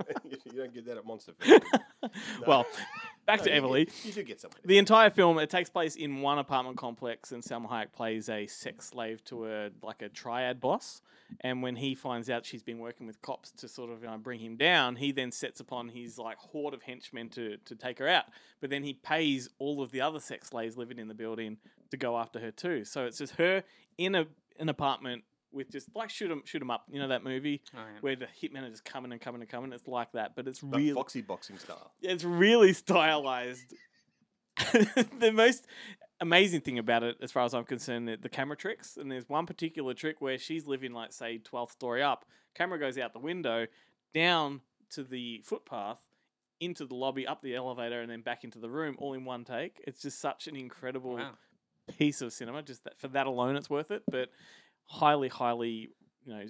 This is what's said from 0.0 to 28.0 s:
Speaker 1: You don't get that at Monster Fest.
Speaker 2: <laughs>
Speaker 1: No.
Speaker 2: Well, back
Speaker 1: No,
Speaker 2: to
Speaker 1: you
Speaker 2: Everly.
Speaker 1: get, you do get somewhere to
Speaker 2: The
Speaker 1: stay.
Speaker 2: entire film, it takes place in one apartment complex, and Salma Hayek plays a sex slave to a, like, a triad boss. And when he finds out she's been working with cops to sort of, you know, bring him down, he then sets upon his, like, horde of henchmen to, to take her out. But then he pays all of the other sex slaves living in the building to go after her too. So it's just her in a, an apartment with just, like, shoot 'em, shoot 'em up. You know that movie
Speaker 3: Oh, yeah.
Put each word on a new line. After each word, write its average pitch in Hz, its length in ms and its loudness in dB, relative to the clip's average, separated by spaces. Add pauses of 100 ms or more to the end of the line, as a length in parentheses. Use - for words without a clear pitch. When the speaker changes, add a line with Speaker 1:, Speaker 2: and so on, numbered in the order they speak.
Speaker 1:
You 127 140 -10
don't 127 140 -8
get 120 120 -12
that 120 120 -8
at 107 80 -14
Monster 110 260 -14
Fest. - 360 10
Speaker 2:
<laughs> - 40 -12 (680)
Speaker 1:
No. 120 60 -6
Speaker 2:
Well, 131 200 6 (600)
back 208 140 4
Speaker 1:
No, 170 60 -2
Speaker 2:
to - 80 4
Speaker 1:
you 143 80 6
Speaker 2:
Everly. 131 240 4
Speaker 1:
get, - 180 -12
you 214 80 -8
do 196 100 -6
get 123 180 -12
somewhere - 200 -18
to - 80 -16
Speaker 2:
The 190 60 10
Speaker 1:
stay. 202 40 12
Speaker 2:
entire 214 320 10
film, 170 280 8
it 151 120 2
takes 180 200 0
place 160 260 -2
in 143 240 -6
one 143 180 2
apartment 127 380 -2
complex, 120 560 -8
and 120 100 -10
Salma 117 260 -8
Hayek 113 240 -6
plays 110 360 -4
a 107 180 -4
sex - 400 -12
slave 113 380 -8
to 117 240 -10
a, 104 220 -6 (120)
like, 107 200 -12
a 104 80 -10
triad 127 500 -4
boss. - 400 0 (400)
And 127 220 -2
when 127 140 -2
he 135 200 -2
finds 123 340 -6
out 117 140 -2
she's 113 180 -12
been 117 160 -10
working 117 280 -12
with 110 160 -14
cops - 300 -10
to - 160 -18
sort 120 220 -12
of, 113 120 -14
you 117 60 -12
know, 113 100 -10
bring 120 200 -10
him 113 180 -10
down, 139 400 6
he 139 140 -2
then 131 220 -2
sets - 280 -6
upon 120 280 -8
his, 120 300 -14
like, 113 200 -8
horde 147 360 -8
of 120 80 -14
henchmen 123 480 -12
to, 110 340 -8
to 120 100 -16
take 123 240 -8
her 135 80 -2
out. 170 200 4 (340)
But 135 100 -6
then 139 140 -4
he 143 80 -6
pays 143 560 0 (100)
all 139 240 -2
of 123 80 -6
the 131 120 -2
other 151 180 -2
sex - 300 -12
slaves 113 260 -6
living 120 220 -10
in 110 100 -10
the 110 60 -12
building 110 420 -8 (340)
to 139 60 -10
go 123 220 -2
after 113 200 -6
her 110 140 -8
too. 156 320 -4
So 127 220 -4
it's 120 120 -8
just 139 180 -10
her 180 280 4 (340)
in 190 160 0
a, 160 120 4 (340)
an 160 80 -2
apartment 135 560 -2 (260)
with 135 200 -10
just, 135 240 -12
like, 220 160 -8
shoot 185 220 -4
'em, 147 120 -6
shoot - 160 -6
'em 127 120 -6
up. 113 180 -4
You 139 80 -10
know 139 80 -4
that 131 160 0
movie 135 400 -4 (140)
Speaker 3:
Oh, - 20 -16
yeah. 110 220 -14